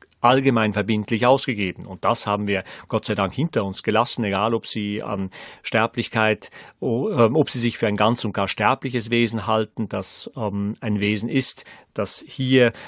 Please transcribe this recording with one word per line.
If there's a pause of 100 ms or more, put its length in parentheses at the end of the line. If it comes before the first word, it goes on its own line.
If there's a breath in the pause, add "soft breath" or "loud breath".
(200)
allgemein
verbindlich
ausgegeben.
Und
das
haben
wir (240 loud breath)
Gott
sei
Dank
hinter
uns
gelassen,
egal
ob
sie
an (320 loud breath)
Sterblichkeit, (280 loud breath)
o-,
ähm,
ob
sie
sich
für
ein
ganz
und
gar
sterbliches
Wesen
halten,
das,
ähm,
ein
Wesen
ist, (300 loud breath)
das
hier (140 loud breath)